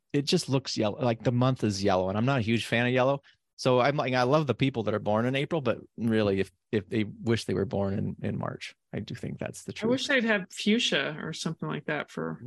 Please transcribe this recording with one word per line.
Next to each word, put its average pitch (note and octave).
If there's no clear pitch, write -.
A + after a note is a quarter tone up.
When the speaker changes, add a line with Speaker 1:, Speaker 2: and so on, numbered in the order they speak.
Speaker 1:
it C#3+
just F3
looks C3
yellow. G#2+
Like, A#2+
the C3+
month B2+
is G2
yellow, F#2
and F#2+
I'm A#2
not C#3
a -
huge G#2+
fan A#2+
of B2
yellow. C3
So B2+
I'm C#3
like, B2+
I B2+
love D3
the A#2+
people C3
that G#2
are G#2
born G#2
in C3
April, D3
but A2+
really, G#2+
if, F#2
if G#2
they A2
wish A2+
they G#2
were G2
born G2
in, G2
in G2+
March, -
I -
do G#2+
think -
that's -
the -
Speaker 2:
I -
Speaker 1:
truth. A3
Speaker 2:
wish C4
they'd C4
have G#3
fuchsia D#3
or D#3+
something E3
like D3+
that D3+
for E3